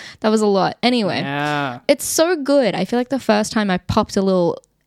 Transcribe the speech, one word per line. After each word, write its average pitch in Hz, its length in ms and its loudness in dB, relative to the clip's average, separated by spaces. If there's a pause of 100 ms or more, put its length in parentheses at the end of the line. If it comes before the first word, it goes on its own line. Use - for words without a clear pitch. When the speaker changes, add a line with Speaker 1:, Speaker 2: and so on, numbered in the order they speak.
(220)
Speaker 1:
That 220 80 0
was 220 120 4
a 214 60 2
lot. 190 340 0
Anyway, 214 380 0
Speaker 2:
Yeah. 143 600 -4 (100)
Speaker 1:
it's - 160 2
so 330 320 0
good. 269 360 2
I 190 120 -2
feel 240 120 -2
like 247 120 -2
the 269 100 -4
first 214 320 0
time 208 180 0
I 180 100 0
popped - 360 -2
a 202 60 2
little 185 360 2 (300)